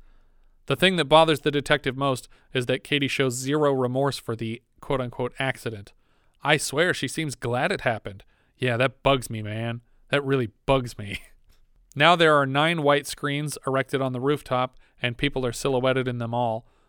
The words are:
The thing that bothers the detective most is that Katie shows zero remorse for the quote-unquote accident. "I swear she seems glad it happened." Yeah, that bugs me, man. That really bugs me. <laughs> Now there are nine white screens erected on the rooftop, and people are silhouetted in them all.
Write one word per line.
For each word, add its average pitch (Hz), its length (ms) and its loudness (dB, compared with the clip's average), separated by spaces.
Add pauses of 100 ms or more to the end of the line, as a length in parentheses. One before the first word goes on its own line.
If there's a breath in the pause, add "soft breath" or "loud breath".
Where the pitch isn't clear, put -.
(680)
The 139 80 -2
thing 185 220 2
that 156 80 0
bothers 156 380 6
the 147 100 2
detective 143 440 -2
most 135 320 -2 (240 soft breath)
is 123 140 -2
that - 160 -2
Katie 143 240 -2
shows 131 280 0
zero 143 380 0
remorse 131 460 0
for - 160 -6
the 113 280 -8 (180)
quote-unquote 127 580 -4
accident. 120 540 -6 (500)
"I 151 140 4
swear 165 360 0
she - 140 -4
seems 151 300 -6
glad 123 340 -2
it - 120 -6
happened." 101 420 -4 (340)
Yeah, 123 200 0
that 127 260 -2
bugs 135 260 2
me, 110 120 -8
man. 113 380 -6 (280)
That 143 160 0
really 135 260 0 (160)
bugs 131 320 0
me. 101 280 -10
<laughs> - 40 -20 (640)
Now 160 220 6
there 160 180 6
are 143 100 4
nine 151 380 0
white 143 240 4
screens 143 500 -6 (120)
erected 135 340 0
on 131 100 -2
the 123 80 -6
rooftop, 131 560 -2 (240)
and 120 160 -2
people 135 300 -2
are 117 60 -2
silhouetted 131 560 0
in 123 100 -4
them 117 160 -6
all. 120 320 -2 (220)